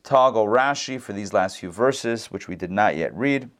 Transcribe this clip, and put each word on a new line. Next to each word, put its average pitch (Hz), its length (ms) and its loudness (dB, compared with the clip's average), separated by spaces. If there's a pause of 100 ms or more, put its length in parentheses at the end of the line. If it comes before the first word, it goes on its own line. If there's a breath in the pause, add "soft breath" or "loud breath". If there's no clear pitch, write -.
toggle 127 420 4
Rashi 131 540 0
for 113 120 -12
these 98 200 -8
last 95 260 0
few 90 140 -10
verses, 117 540 0
which - 200 -10
we 90 80 -8
did 87 160 -8
not 98 240 2
yet 71 220 -4
read. 127 440 -2